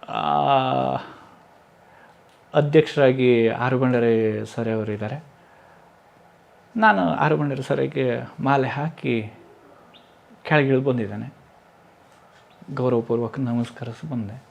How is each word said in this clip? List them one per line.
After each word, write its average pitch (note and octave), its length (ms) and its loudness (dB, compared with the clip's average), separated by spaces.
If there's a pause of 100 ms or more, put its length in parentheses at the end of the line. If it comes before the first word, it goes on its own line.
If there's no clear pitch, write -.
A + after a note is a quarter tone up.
ಆ, - 120 -6 (2250)
ಅಧ್ಯಕ್ಷರಾಗಿ C3 920 4
ಆರು B2 300 0
ಭಂಡಾರಿ A2+ 680 2 (100)
ಸರ್ A#2 140 -4
ಅವರು A2 240 -2
ಇದ್ದಾರೆ. G#2+ 400 -8 (1400)
ನಾನು G3 380 4
ಆರು D3+ 220 2
ಭಂಡಾರಿ C#3+ 260 -2
ಸರಿಗೆ C3+ 680 -2 (100)
ಮಾಲೆ C3+ 280 2
ಹಾಕಿ B2 680 -4 (1040)
ಕೆಳಗಿಳಿದು C3+ 380 2
ಬಂದಿದ್ದೇನೆ. A#2+ 540 -4 (1400)
ಗೌರವಪೂರ್ವಕ A#2+ 640 -2
ನಮಸ್ಕರಿಸಿ A#2+ 720 -6
ಬಂದೆ. A#2 400 -8